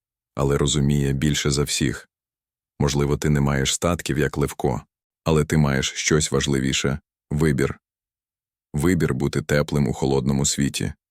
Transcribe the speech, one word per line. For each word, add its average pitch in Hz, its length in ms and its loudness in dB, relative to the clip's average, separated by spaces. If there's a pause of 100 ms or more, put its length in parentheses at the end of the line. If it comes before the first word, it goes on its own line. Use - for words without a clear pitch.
(360)
але 69 220 0
розуміє 71 560 0
більше 73 380 0
за 69 120 0
всіх. - 460 -4 (720)
Можливо, 71 380 0
ти 78 120 0
не 71 120 2
маєш 69 320 0
статків, 85 440 -2
як 71 200 0
Левко, 67 440 -2 (420)
але 78 220 2
ти 78 120 0
маєш 69 340 2
щось - 400 0
важливіше. 67 680 0 (320)
Вибір. 73 480 0 (920)
Вибір 76 400 2
бути 69 280 -2
теплим 71 460 0
у 58 60 0
холодному 67 520 0
світі. - 480 -2 (180)